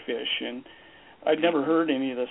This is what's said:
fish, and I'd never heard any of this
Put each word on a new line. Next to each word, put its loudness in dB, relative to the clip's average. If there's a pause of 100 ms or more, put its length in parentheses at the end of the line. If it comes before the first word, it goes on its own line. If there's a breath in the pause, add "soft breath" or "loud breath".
fish, -4
and -8 (640 loud breath)
I'd 2
never 2
heard 2
any 0
of -6
this -2